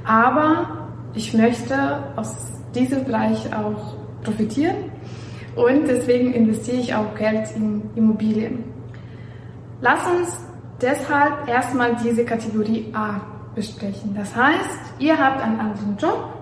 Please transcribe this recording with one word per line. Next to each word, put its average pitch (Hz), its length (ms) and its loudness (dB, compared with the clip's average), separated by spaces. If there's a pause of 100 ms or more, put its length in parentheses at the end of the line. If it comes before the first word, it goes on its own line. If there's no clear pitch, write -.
aber 294 840 4 (260)
ich - 180 -4
möchte 269 680 2 (180)
aus - 180 -6 (400)
diesem 254 300 2
Bereich 220 500 0
auch 214 420 -4 (280)
profitieren 233 520 0 (800)
und 262 320 6
deswegen 247 460 4
investiere 226 440 4
ich 240 160 -2
auch 214 220 -2
Geld 214 400 0
in 214 260 0 (120)
Immobilien. 220 720 2 (1160)
Lass 311 260 4
uns 349 320 0 (440)
deshalb 294 680 2
erstmal 240 560 2
diese 233 220 2
Kategorie 220 680 -2
A 208 280 -4 (340)
besprechen. 196 600 -6
Das 202 220 -6
heißt, 302 440 2 (180)
ihr 311 200 4
habt 269 240 2
einen 220 180 0
anderen 202 360 -2
Job 440 320 -2 (140)